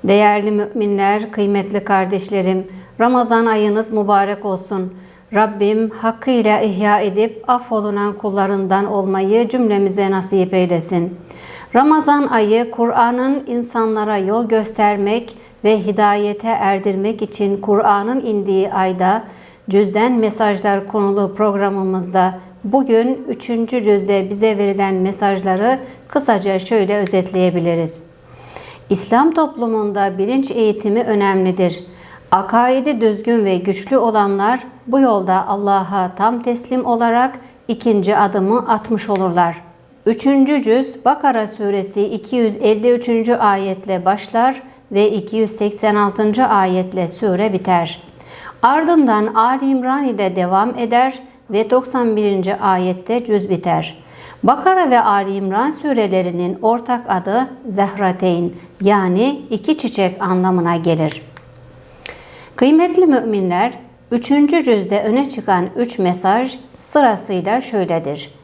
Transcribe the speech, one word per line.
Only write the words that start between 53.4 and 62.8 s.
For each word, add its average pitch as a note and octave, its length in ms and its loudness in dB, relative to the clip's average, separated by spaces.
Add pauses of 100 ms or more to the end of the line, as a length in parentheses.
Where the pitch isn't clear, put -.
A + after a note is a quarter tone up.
biter. E3 460 -2 (460)
Bakara D#4 480 2
ve A#3+ 100 6
Ali G3 340 0
İmran G3 360 -2
surelerinin F#3+ 920 -2
ortak A#3 460 -2
adı G3+ 400 -2 (180)
Zehrateyn, F#3 840 0 (300)
yani G3+ 580 2 (100)
iki D#4 280 -2
çiçek F#3+ 440 -2
anlamına F3+ 540 0
gelir. E3 460 -2 (1300)
Kıymetli E4+ 500 4